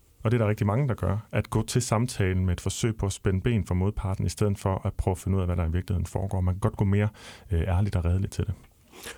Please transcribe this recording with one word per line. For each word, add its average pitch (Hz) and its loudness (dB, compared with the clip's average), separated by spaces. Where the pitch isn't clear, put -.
Og 110 2
det 120 4
er 113 4
der 104 4
rigtig 104 2
mange, 123 2
der 107 0
gør. 98 0
At 110 -2
gå 110 2
til 123 0
samtalen 101 0
med 90 2
et 85 -2
forsøg 107 -2
på - -2
at 98 0
spænde 92 0
ben 113 0
for - -2
modparten, 95 0
i - 0
stedet 101 0
for 95 -2
at 95 0
prøve - 0
at 92 -2
finde 92 0
ud 95 2
af, 90 0
hvad 87 0
der 87 0
i 82 0
virkeligheden 87 -2
foregår. 98 -2
Man 92 2
kan 92 -6
godt - 0
gå - 0
mere, 101 2
øh, 85 2
ærligt 90 0
og 85 0
redeligt 92 2
til 98 -2
det. 95 -4